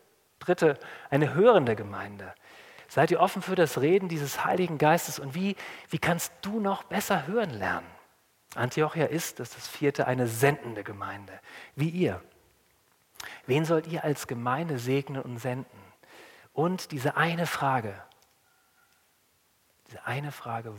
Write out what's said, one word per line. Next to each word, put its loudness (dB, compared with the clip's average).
dritte, 4
eine 4
hörende 8
Gemeinde. -10
Seid 4
ihr 4
offen 4
für -2
das 4
Reden 4
dieses -4
Heiligen 0
Geistes? 4
Und -8
wie, -2
wie -4
kannst 0
du -6
noch -2
besser -2
hören -2
lernen? -4
Antiochia 0
ist, -4
das -8
ist -18
das -14
vierte, 0
eine 2
sendende 0
Gemeinde, -10
wie 0
ihr. 0
Wen 4
sollt 2
ihr -4
als -2
Gemeinde -2
segnen -2
und -10
senden? -6
Und 0
diese -2
eine 0
Frage, -2
diese -16
eine -4
Frage, -8